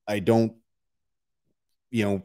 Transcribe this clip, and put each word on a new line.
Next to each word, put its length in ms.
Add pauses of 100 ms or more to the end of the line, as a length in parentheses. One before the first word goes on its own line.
I 120
don't, 340 (1400)
you 140
know, 200